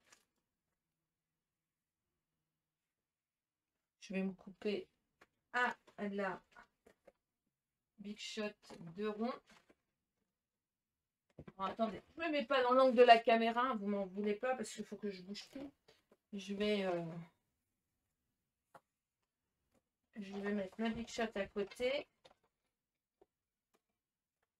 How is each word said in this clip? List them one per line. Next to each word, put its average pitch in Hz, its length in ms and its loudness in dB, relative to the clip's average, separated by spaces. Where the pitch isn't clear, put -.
Je - 120 -12
vais 190 120 -2
me 190 80 -4
couper 202 560 -6
à 240 240 0
la 196 440 -6
Big 208 200 -12
Shot 208 320 -6
de 208 100 -4
rond. 214 260 -2
Bon, 190 80 -4
attendez, 202 380 -2
je 320 60 -10
me 330 100 -2
mets 294 140 0
pas 269 180 2
dans 247 120 4
l'angle 262 220 6
de 247 60 12
la 233 160 12
caméra, 233 580 2
vous 202 100 -6
m'en 202 180 -2
voulez 202 300 -4
pas 254 200 -2
parce 226 160 -8
qu'il 214 140 -10
faut 208 120 -14
que 208 140 -6
je 185 120 -10
bouge 196 280 -14
tout. 277 220 -12
Je 196 200 -8
vais, 202 300 0
euh, 175 200 0
je 196 200 -10
vais 202 160 -2
mettre 196 260 -6
ma 226 120 0
Big 226 180 -8
Shot - 140 -4
à 196 120 -4
côté. 247 600 -4